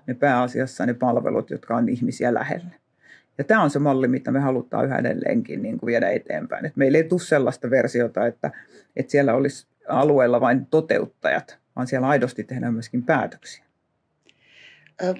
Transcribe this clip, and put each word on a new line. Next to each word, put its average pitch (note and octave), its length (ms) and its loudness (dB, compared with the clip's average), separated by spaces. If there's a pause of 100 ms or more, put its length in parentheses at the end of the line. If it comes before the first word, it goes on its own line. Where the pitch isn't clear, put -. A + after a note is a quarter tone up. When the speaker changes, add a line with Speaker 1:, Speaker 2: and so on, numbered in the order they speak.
Speaker 1:
ne B2+ 80 -6
pääasiassa B2 720 0
ne A#2+ 80 0
palvelut, A#2+ 560 0
jotka - 260 -6
on A#2 120 2
ihmisiä A#2+ 460 -2
lähellä. E3+ 360 -4 (680)
Ja C#3+ 60 -4
tää A3 180 4
on D3 80 4
se D3 80 -2
malli, C3+ 300 2
mitä B2+ 220 -2
me C3 100 0
halutaan C3 440 -2
yhä C3+ 140 -2
edelleenkin - 640 -2
niin - 160 -6
kuin - 80 -8
viedä A2+ 240 0
eteenpäin. - 560 -6
Et D#3 100 -10
meillä C#3 220 4
ei E3 60 2
tule E3+ 160 0
sellaista C3 500 0
versiota, A#2 560 0
että, - 240 -4 (460)
että C3 140 -4
siellä C#3 240 4
olisi C3+ 320 -2 (220)
alueella B2+ 520 4
vain B2 260 2
toteuttajat, - 920 -2 (180)
vaan B2+ 100 -4
siellä C3 220 -2
aidosti B2 360 0
tehdään A#2+ 280 -6
myöskin A2+ 300 -4
päätöksiä. - 640 -4 (1400)
Speaker 2:
Ö, F#3 180 0